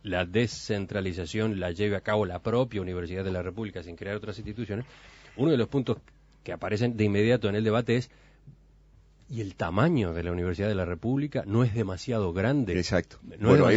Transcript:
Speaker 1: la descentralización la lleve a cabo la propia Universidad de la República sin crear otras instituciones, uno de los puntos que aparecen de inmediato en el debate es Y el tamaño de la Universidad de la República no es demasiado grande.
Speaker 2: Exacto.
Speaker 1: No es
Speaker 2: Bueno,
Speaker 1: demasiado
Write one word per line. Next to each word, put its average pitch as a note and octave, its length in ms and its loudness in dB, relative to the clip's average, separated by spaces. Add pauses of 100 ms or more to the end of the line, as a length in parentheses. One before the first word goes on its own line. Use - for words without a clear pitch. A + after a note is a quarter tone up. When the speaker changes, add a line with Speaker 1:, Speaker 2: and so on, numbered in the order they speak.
Speaker 1:
la F2+ 220 0
descentralización G2 1400 -2
la F2+ 100 -2
lleve G2+ 260 0
a F#2+ 40 -4
cabo G#2+ 260 0
la F2+ 140 -6
propia A#2 420 0
Universidad F2+ 420 -6
de F#2+ 80 -2
la F2+ 100 -4
República F#2 420 -8
sin E2+ 120 -14
crear G2 200 -8
otras G#2 220 -10
instituciones, G#2 460 -8 (520)
uno C#3+ 160 2
de C#3+ 40 4
los A2+ 120 2
puntos B2 300 -2 (460)
que - 80 -10
aparecen G#2+ 440 -2
de A2 60 2
inmediato G#2+ 460 4
en G2+ 80 0
el A2 80 0
debate A2+ 320 2
es B2+ 120 -2 (1200)
Y A2+ 120 -8
el G2 160 -8
tamaño G#2+ 560 2
de E2+ 100 -4
la F2 80 -2
Universidad F2+ 380 0
de G#2 80 0
la F#2 80 0
República B2+ 640 -2
no A2+ 160 4
es A2+ 100 0
demasiado G2+ 580 -2
grande. G2 460 2
Speaker 2:
Exacto. F2 460 0
Speaker 1:
No - 100 -16
es - 60 -18
Speaker 2:
Bueno, G#2+ 160 8
Speaker 1:
demasiado - 200 8